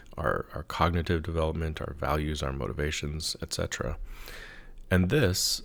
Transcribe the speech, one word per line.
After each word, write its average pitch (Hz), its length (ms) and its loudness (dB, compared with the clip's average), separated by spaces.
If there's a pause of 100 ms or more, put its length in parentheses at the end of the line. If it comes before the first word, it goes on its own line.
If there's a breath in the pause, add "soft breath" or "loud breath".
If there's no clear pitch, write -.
(180 loud breath)
our, - 360 0
our - 100 -6
cognitive 85 600 2
development, 80 580 0
our - 120 -4
values, 76 500 0
our 67 100 0
motivations, 73 880 -2
et 80 120 -6
cetera. - 440 -2 (920 loud breath)
And 90 180 6
this, 95 560 4